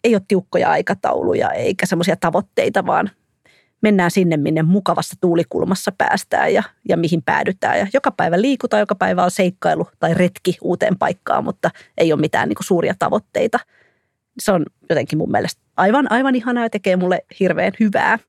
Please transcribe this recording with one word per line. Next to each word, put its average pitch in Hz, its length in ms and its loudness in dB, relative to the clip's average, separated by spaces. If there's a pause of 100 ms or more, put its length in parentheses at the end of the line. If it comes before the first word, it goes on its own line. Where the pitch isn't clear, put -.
ei 226 120 4
ole 190 120 2
tiukkoja 185 440 0
aikatauluja - 800 0
eikä - 340 -2
semmoisia 180 300 0
tavoitteita, 190 720 -2
vaan 175 240 0 (720)
mennään 196 300 4
sinne, 170 260 2
minne 156 260 0
mukavassa 175 580 0
tuulikulmassa 170 760 0
päästään - 560 0
ja, 214 100 0 (260)
ja 175 80 2
mihin 165 260 -2
päädytään. 151 560 -2
Ja 196 140 -2
joka 269 180 0
päivä 175 300 0
liikutaan, 247 380 0
joka 208 160 0
päivä 185 280 0
on 180 80 2
seikkailu 175 560 -2 (120)
tai 165 140 0
retki 180 480 0
uuteen 175 360 -2
paikkaan, - 460 -2
mutta - 260 -4 (280)
ei 165 160 2
ole 151 80 0
mitään, - 280 0
niin - 60 -2
kuin, - 100 -12
suuria 175 340 0
tavoitteita. - 600 -2 (800)
Se 214 120 0
on 170 140 2 (240)
jotenkin 151 280 -2
mun - 140 -2
mielestä - 300 -2 (160)
aivan, 226 340 2
aivan 262 240 2
ihanaa 240 280 -2
ja 226 60 -4
tekee 190 260 -2
mulle 180 260 0 (180)
hirveän 180 400 0
hyvää. 220 500 2